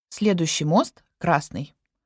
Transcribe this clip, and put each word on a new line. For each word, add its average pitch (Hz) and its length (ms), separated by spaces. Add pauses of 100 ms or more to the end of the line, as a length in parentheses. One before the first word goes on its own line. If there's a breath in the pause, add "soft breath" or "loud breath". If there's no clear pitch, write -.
Следующий 170 560
мост — 190 400 (140)
красный. - 580 (300)